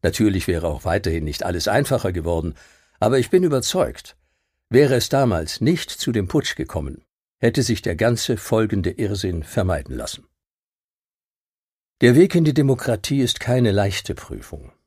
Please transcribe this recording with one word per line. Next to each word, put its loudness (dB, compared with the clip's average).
Natürlich 2
wäre -2
auch -6
weiterhin -2
nicht -6
alles -4
einfacher 0
geworden, -4
aber 2
ich -2
bin 4
überzeugt, -2
wäre 6
es 0
damals 0
nicht 0
zu -4
dem 0
Putsch -2
gekommen, -8
hätte 2
sich -2
der -4
ganze 0
folgende 0
Irrsinn -4
vermeiden -2
lassen. -12
Der 8
Weg 6
in 4
die 2
Demokratie 0
ist -2
keine 2
leichte -2
Prüfung. -14